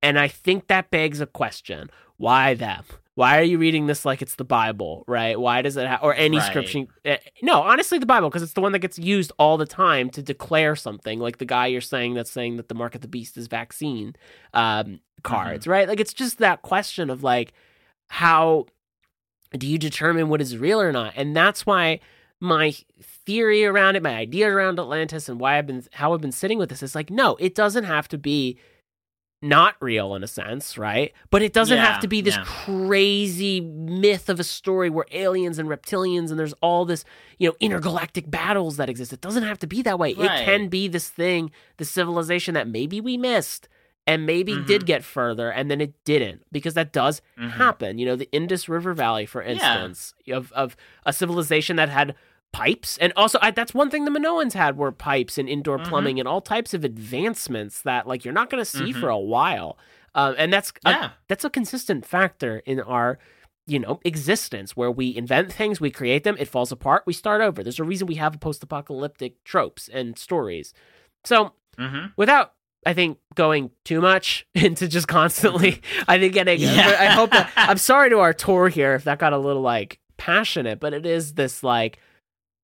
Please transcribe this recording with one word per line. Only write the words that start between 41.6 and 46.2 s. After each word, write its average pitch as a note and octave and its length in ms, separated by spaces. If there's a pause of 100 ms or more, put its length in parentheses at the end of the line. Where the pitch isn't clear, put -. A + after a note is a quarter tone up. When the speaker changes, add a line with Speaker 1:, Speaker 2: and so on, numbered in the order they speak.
Speaker 1:
this D3+ 140
civilization E3+ 640
that B2 140
maybe C#3+ 340
we B3 160
missed A#3+ 500 (380)
and D#3 200
maybe F3+ 280
Speaker 2:
Mm-hmm. C#3 140
Speaker 1:
did G3+ 180
get D#3+ 180
further A#2 480
and C3+ 180
then C#3+ 120
it D3 120 (120)
didn't, C#3+ 460